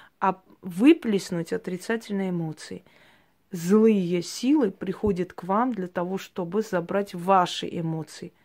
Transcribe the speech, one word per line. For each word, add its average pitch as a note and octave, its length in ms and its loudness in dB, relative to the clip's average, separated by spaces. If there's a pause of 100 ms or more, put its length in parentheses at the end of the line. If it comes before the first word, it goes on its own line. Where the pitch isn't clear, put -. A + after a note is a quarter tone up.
(200)
а F#3+ 200 0 (220)
выплеснуть F#3+ 920 2
отрицательные F#3+ 760 -4
эмоции. E3+ 520 -6 (680)
Злые F#3 680 4
силы B3+ 480 2
приходят F#3 640 -4
к - 100 -14
вам A3 300 0
для F#3 140 -6
того, F3+ 280 -4
чтобы F#3+ 460 -4
забрать G3 520 -4
ваши F3+ 560 2
эмоции. E3 640 -6 (120)